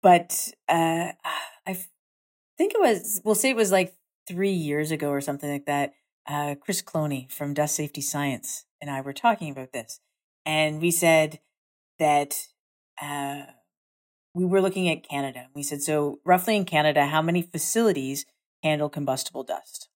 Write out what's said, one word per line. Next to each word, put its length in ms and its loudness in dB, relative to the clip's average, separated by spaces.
But, 500 4
uh, 440 0
I 40 -16
f-, 220 6
think 180 2
it 60 6
was, 440 4
we'll 100 4
say 160 4
it 60 0
was, 160 4
like, 220 4
three 240 0
years 400 0
ago 180 -2
or 100 0
something 300 -6
like 160 -6
that, 280 -2
uh, 320 -4
Chris 220 -6
Cloney 500 -4
from 220 -6
Dust 200 0
Safety 260 -6
Science 680 -6
and 80 -12
I 120 -6
were 120 -10
talking 380 -2
about 220 -14
this. 280 -12
And 360 -2
we 120 2
said 480 2
that, 380 0
uh, 400 -8
we 100 -2
were 160 2
looking 280 0
at 200 -4
Canada. 460 -8
We 80 -8
said, 200 -8
"So 420 -2
roughly 320 2
in 100 0
Canada, 400 2
how 160 0
many 200 0
facilities 840 -2
handle 260 0
combustible 560 -6
dust?" 520 -12